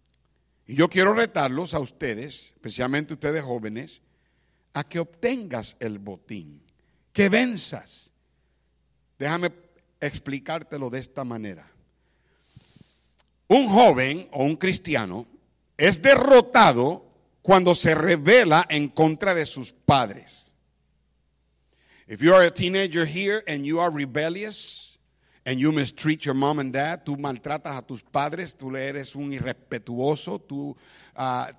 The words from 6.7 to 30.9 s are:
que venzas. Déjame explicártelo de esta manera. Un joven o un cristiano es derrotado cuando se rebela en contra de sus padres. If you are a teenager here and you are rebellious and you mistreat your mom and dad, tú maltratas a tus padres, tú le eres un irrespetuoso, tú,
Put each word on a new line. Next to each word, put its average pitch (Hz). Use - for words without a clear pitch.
que 202
venzas. 220
Déjame 170
explicártelo 143
de 127
esta 131
manera. 104
Un 247
joven 175
o 139
un 156
cristiano 120
es 165
derrotado 240
cuando 180
se 160
rebela 170
en 147
contra 160
de 156
sus -
padres. -
If 107
you 165
are 180
a 170
teenager 175
here 196
and 143
you 160
are 175
rebellious 156
and 127
you 151
mistreat 151
your 143
mom 139
and 135
dad, 151
tú 143
maltratas 143
a 123
tus 120
padres, 151
tú 131
le 135
eres 139
un 143
irrespetuoso, 127
tú, 139